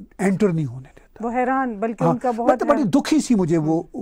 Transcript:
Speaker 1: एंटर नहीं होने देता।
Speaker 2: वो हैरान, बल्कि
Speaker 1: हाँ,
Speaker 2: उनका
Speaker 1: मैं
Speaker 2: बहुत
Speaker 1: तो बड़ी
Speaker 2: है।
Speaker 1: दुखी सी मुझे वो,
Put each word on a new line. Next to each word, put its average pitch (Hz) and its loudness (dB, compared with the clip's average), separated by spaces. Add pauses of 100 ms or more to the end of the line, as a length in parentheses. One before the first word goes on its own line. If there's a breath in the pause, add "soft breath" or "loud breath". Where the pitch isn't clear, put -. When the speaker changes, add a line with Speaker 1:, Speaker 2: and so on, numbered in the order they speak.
(220)
Speaker 1:
एंटर 190 2
नहीं 160 -2
होने 131 -12
देता। - -20
Speaker 2:
वो 233 -4
हैरान, 247 -2
बल्कि 220 -4
Speaker 1:
हाँ, 165 2
Speaker 2:
उनका 247 -4
Speaker 1:
मैं 226 -2
Speaker 2:
बहुत 240 2
Speaker 1:
तो 349 -2
बड़ी 302 2
Speaker 2:
है। 233 0
Speaker 1:
दुखी 285 2
सी 247 2
मुझे 175 2
वो, 160 0 (120)